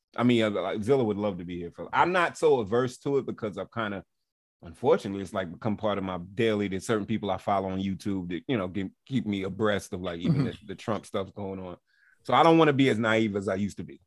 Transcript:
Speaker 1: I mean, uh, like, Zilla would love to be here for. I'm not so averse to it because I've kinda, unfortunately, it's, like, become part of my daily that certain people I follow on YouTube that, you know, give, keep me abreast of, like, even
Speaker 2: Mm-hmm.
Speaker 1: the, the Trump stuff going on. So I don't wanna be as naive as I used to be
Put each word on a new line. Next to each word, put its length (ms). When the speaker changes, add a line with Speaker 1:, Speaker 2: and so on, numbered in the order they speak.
Speaker 1:
I 80
mean, 180
uh, 80
like, 320
Zilla 220
would 120
love 220
to 60
be 140
here 120
for. 220
I'm 180
not 260
so 220
averse 400
to 200
it 80
because 300
I've 160
kinda, 300
unfortunately, 600
it's, 100
like, 200
become 240
part 220
of 60
my 140
daily 340
that 140
certain 240
people 240
I 80
follow 320
on 100
YouTube 500
that, 180
you 100
know, 80
give, 220
keep 180
me 200
abreast 480
of, 100
like, 160
even 200
Speaker 2:
Mm-hmm. 80
Speaker 1:
the, 200
the 80
Trump 320
stuff 260
going 280
on. 160
So 100
I 100
don't 120
wanna 160
be 160
as 120
naive 340
as 140
I 80
used 220
to 40
be 240